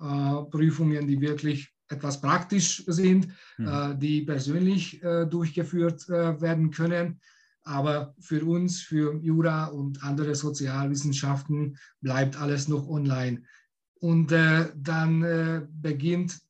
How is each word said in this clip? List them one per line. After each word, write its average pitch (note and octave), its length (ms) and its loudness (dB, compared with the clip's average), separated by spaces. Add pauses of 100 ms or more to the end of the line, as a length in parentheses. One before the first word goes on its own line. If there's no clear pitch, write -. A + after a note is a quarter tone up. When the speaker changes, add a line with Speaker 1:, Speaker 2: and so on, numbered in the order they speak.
Speaker 1:
äh, C#3+ 500 -2
Prüfungen, D3+ 560 2
die C#3 140 2
wirklich D3 520 -2 (160)
etwas C#3 320 -6
praktisch F3 680 0
sind, F#3 400 4 (280)
Speaker 2:
Mhm. A2+ 100 -4
Speaker 1:
äh, C#3+ 300 -2
die D3+ 260 0
persönlich, D#3 800 0
äh, E3+ 240 0
durchgeführt, E3+ 840 -2
äh, E3 320 0
werden D#3+ 320 2
können. E3+ 480 -2 (420)
Aber C#3+ 560 -2
für D#3 280 -4
uns, F3+ 340 0
für D3+ 420 0
Jura D#3+ 440 2
und C#3 360 -6
andere C#3+ 320 -2
Sozialwissenschaften C#3 1400 -2 (240)
bleibt C3+ 400 -2
alles C#3+ 280 -2
noch C#3+ 200 -2
online. C3 540 -2 (580)
Und, E3 320 4
äh, D#3+ 420 4
dann, D#3+ 480 0
äh, E3 480 0
beginnt, D#3 800 -2